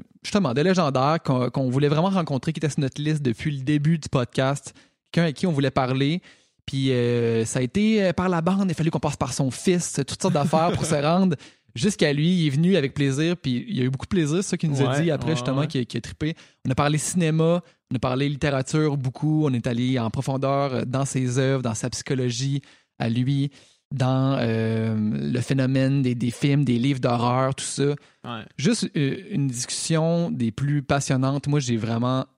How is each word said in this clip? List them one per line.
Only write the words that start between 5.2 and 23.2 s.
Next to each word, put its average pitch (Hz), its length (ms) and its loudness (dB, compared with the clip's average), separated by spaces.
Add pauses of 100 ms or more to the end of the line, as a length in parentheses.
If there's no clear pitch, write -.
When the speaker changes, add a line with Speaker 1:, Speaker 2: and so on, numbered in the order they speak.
Speaker 1:
avec 156 120 -2
qui - 100 -2
on 175 60 2
voulait 139 180 2
parler. 139 520 0 (440)
Puis, 135 260 0
euh, 120 520 2
ça - 140 -4
a 127 40 0
été, 208 420 2
euh, 180 80 2
par 180 160 0
la 170 140 0
bande, 190 240 2
il 185 40 0
a 156 40 -2
fallu 160 180 0
qu'on 156 80 -2
passe 147 160 -2
par 131 160 -2
son 135 180 0
fils, - 560 0
toutes - 160 -10
sortes 190 120 2
d'affaires 160 380 2
pour - 140 -2
se 160 80 0
Speaker 2:
<laughs> 143 100 0
Speaker 1:
rendre 175 300 2 (400)
jusqu'à 151 380 2
lui. 151 180 2
Il 175 160 2
est 143 40 2
venu 170 260 4
avec 139 180 0
plaisir, 147 420 0
puis 123 320 -2
il 214 80 -4
y 131 40 0
a 123 40 2
eu 127 60 2
beaucoup 135 160 -6
de - 40 -8
plaisir, 160 260 2
c'est 190 140 -2
ça 180 60 -2
qu'il 165 140 0
nous 135 100 0
a 135 100 4
Speaker 2:
Ouais, 139 120 2
Speaker 1:
dit 170 80 2
après, 135 200 -2
Speaker 2:
ouais, 160 60 2
Speaker 1:
justement, 135 260 0
Speaker 2:
ouais. 156 40 0
Speaker 1:
qu'il, 135 180 -2
qu'il - 140 -8
a - 20 -4
trippé. - 360 -6 (280)
On 131 60 -2
a 127 60 0
parlé 147 200 2
cinéma, 165 640 2 (300)
on 127 60 -2
a - 20 -2
parlé 131 300 0
littérature 143 680 0
beaucoup, 151 500 0
on 135 60 2
est 120 140 -2
allé 127 320 0
en 113 120 0
profondeur, 135 640 -2
euh, 117 100 -2
dans 131 200 -2
ses 127 340 -2
œuvres, 135 240 2
dans 117 120 -2
sa 123 160 -4
psychologie 131 720 -4 (380)
à 123 80 -2
lui, 135 420 0 (400)